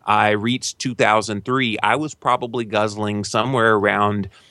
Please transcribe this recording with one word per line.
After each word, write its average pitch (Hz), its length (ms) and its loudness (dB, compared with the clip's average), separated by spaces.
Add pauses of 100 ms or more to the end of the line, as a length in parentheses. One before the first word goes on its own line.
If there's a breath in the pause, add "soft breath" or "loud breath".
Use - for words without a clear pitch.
I 107 260 4
reached 113 480 -2
two 127 140 -4
thousand 107 520 0
three, 127 360 -2
I 107 140 2
was 151 180 -4
probably 123 520 -2
guzzling 104 580 -2
somewhere 113 500 2
around 104 560 2 (220 soft breath)